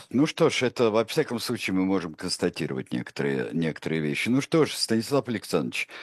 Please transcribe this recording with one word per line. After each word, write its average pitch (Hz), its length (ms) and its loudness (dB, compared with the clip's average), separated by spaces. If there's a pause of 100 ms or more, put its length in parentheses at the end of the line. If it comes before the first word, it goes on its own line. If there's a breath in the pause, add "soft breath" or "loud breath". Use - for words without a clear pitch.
(100)
ну 139 180 2
что 156 220 2
ж, - 140 0
это, 117 280 2
во 110 140 4
всяком 123 340 -2
случае, 107 360 -2
мы 92 100 2
можем 90 280 0
констатировать 80 800 -4
некоторые, 64 600 -2
некоторые 80 480 -2
вещи. 73 280 -2
Ну 127 120 4
что 151 240 4
ж, - 80 0
Станислав 123 540 0
Александрович, 90 600 -2 (160 loud breath)